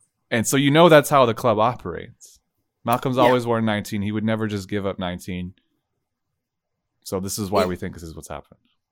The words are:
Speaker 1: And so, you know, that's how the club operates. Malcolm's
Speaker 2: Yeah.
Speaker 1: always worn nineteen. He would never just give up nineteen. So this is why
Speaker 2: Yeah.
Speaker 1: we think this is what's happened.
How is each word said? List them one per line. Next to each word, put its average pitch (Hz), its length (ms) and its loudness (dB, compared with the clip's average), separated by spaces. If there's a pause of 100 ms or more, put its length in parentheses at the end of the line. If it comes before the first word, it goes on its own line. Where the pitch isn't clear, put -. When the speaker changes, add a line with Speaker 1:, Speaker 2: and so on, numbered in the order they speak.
(320)
Speaker 1:
And 113 160 -2
so, - 80 0
you 139 160 2
know, 165 180 8
that's 147 200 6
how 135 160 4
the 113 80 2
club 107 260 0
operates. 113 800 -6 (460)
Malcolm's 123 320 -2
Speaker 2:
Yeah. 127 60 4
Speaker 1:
always 123 220 4
worn 113 200 0
nineteen. 104 360 -4
He 101 100 -4
would 107 120 -4
never 110 240 -2
just 101 220 -6
give 101 160 -4
up 95 140 -6
nineteen. 90 540 -8 (1500)
So 98 160 -6
this 95 180 -8
is 101 140 -6
why 101 100 0
Speaker 2:
Yeah. 92 60 0
Speaker 1:
we 90 80 -6
think 90 180 -10
this 87 100 -18
is 80 120 -16
what's 80 140 -18
happened. - 300 -16 (320)